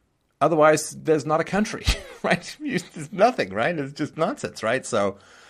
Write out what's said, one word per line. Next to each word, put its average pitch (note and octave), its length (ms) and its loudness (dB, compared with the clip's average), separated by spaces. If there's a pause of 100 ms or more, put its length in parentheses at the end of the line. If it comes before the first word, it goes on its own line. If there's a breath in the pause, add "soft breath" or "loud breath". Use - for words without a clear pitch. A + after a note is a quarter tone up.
(400)
Otherwise, D#3 500 4
there's C#3 360 0
not D#3 140 0
a E3 40 0
country, - 400 -2 (200)
<laughs> - 180 -20
right? - 380 -2
You, D4 180 -4
there's - 340 -12
nothing, G3 400 2
right? B2+ 240 0
It's C#3+ 160 -6
just D3+ 240 -6
nonsense, E3+ 460 -4
right? B2 240 -2
So, G2+ 320 0 (320 loud breath)